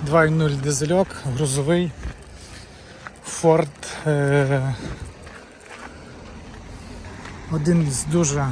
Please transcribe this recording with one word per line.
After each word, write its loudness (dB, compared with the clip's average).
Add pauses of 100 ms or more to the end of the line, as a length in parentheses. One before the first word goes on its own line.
Два 6
і 4
нуль 4
дизельок, 2 (280)
грузовий. 0 (1500)
Ford, 2
е... 4 (2750)
Один 4
з -4
дуже 2